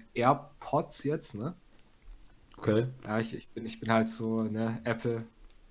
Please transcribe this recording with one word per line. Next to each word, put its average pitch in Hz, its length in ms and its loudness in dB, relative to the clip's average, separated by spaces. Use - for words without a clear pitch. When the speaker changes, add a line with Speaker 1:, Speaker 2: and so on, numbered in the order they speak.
Speaker 1:
AirPods - 920 0
jetzt, 147 300 -4
ne? 131 220 -6
Speaker 2:
Okay. 113 280 4
Speaker 1:
Ja, 107 140 0
ich, 113 140 -2
ich - 160 -12
bin, - 160 -10
ich - 140 -10
bin 110 120 0
halt 113 180 6
so, 113 340 0
ne, 113 400 -2
Apple, 117 400 -2